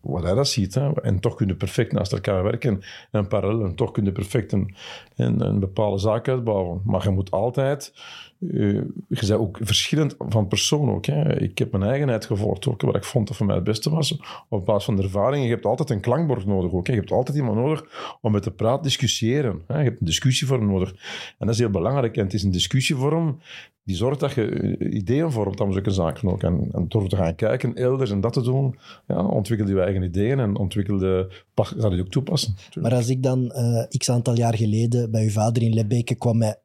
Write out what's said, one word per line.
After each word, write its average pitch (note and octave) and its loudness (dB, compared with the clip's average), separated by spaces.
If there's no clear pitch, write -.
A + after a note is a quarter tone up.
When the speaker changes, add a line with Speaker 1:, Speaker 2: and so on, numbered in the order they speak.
Speaker 1:
wat D2 -4
hij F2 2
dat C#3 2
ziet, F#2+ -2
hè. C#3+ 0
En G2+ 0
toch A#2 0
kun G#2+ 0
je F#2 0
perfect - -2
naast G#2 0
elkaar G2+ 0
werken A2+ 0
en G#2 0
parallel, G#2 0
en F#2 -2
toch A2+ 0
kun G#2 0
je G2 2
perfect G2 -2
een, F#2+ 0
een, A#2+ 0
een G2+ 0
bepaalde G2 0
zaak A2 0
uitbouwen. G#2 -2
Maar G2 0
je G#2 2
moet F#2+ 0
altijd, C3+ -2
eh, G#2 0
je G#2 0
bent G2+ 0
ook G#2+ 0
verschillend - 0
van G#2 0
persoon D3 0
ook, F#2+ -2
hè. - 2
Ik - -2
heb - 0
mijn F#2+ 2
eigenheid C3 0
gevolgd G2+ -2
ook, A2 -2
wat - 2
ik - 0
vond G#2+ 0
dat - -8
voor G#2+ 0
mij G2 2
het F#2 2
beste G#2+ 0
was, D#3 0
op G2 -2
basis G#2 2
van G#2+ 0
de G2 2
ervaring. G#2 0
Je A#2 0
hebt A2+ -2
altijd B2+ 0
een G2+ 0
klankbord A#2+ 0
nodig F#2 2
ook, F2 0
hè. C3 0
Je A2+ 2
hebt - -2
altijd C3 0
iemand A#2+ 0
nodig C#3+ 0
om A2 2
met G2+ 2
te G#2+ -4
praten, A#2 0
discussiëren, B2 0
hè. - -4
Je D3 2
hebt A#2 0
een - 0
discussievorm B2+ 2
nodig. F#2+ 2
En - -4
dat A2+ 2
is G#2+ 0
heel A#2 2
belangrijk. A2+ 0
En G#2+ 2
het F#2 -2
is G2+ 0
een G2 2
discussievorm C#3 0
die F#2+ -2
zorgt B2+ 0
dat C#3 0
je, A2+ 0
eh, - -2
ideeën B2+ 0
vormt G2+ -2
aan G2+ 2
zulke G2 0
zaken F2+ 0
ook. F#2 0
En, E2+ 2
en F2+ 0
door G2+ 0
te - 0
gaan E2+ 2
kijken, A#2+ 0
elders B2+ 0
en G2+ 0
dat A#2 0
te C#3 0
doen, C3 0
ja, - 0
ontwikkel G#2 0
je F#2+ 2
eigen F#2+ 2
ideeën G2 0
en G2+ 0
ontwikkel G2+ -2
de, F#2 0
pas, G#2 2
ga A2+ 0
je - 4
die F2 0
ook F#2+ -4
toepassen, C#3+ -2
natuurlijk. - -6
Speaker 2:
Maar A#2+ 4
als A#2+ 0
ik C3 0
dan, B2+ 0
eh, A#2+ 0
x - -2
aantal A#2+ 2
jaar A#2 2
geleden A2+ 2
bij A2 2
uw A2 2
vader A2 2
in A2+ 4
Lebbeke A2+ 2
kwam A#2 2
met G#2+ 0